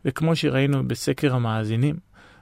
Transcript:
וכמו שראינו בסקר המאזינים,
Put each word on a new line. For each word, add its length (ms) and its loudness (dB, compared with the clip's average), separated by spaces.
וכמו 320 0
שראינו 520 0
בסקר 460 0
המאזינים, 640 0